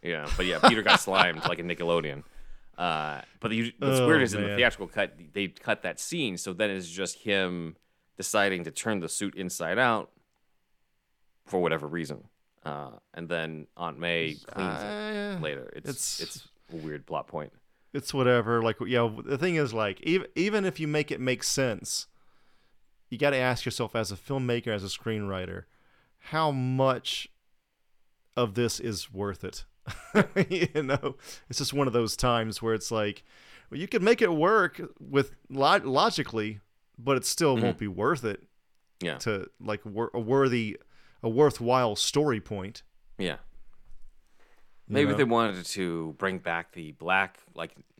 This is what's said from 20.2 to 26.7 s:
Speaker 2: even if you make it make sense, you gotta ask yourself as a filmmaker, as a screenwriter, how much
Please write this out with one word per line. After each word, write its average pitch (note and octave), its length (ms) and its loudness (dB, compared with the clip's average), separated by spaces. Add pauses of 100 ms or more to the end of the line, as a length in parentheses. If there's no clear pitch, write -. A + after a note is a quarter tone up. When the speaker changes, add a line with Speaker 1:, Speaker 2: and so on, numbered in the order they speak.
Speaker 2:
even G3+ 300 2
if F3+ 160 -2
you D#3 80 -2
make D3+ 220 0
it C3 100 -4
make B2+ 240 0
sense, - 640 -2 (1040)
you A#2+ 80 -8
gotta C#3 180 4
ask B2+ 280 2
yourself A#2 300 -4
as A2 160 0
a G2+ 60 -8
filmmaker, B2 520 -2
as G#2 140 -2
a G2 40 -8
screenwriter, F#2+ 760 -6 (680)
how D#3 200 2
much C3 760 0 (1080)